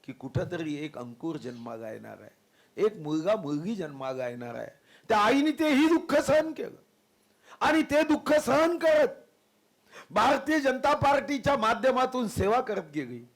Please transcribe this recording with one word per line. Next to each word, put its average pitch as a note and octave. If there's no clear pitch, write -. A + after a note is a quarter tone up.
की C3
कुठंतरी D#3+
एक D3
अंकुर B2
जन्माला A#2
येणार G#2+
आहे, -
एक G#3+
मुलगा D#3
मुलगी D#3+
जन्माला C3+
येणार A#2+
आहे. A2+
त्या G#3+
आईने C#4
तेही D4+
दुःख D#4+
सहन D#4
केलं -
आणि D4+
ते D4
दुःख D4+
सहन D#4
करत D4+
भारतीय C4+
जनता C#4
पार्टीच्या C#4+
माध्यमातून A#3+
सेवा G#3
करत G3
गेली. B2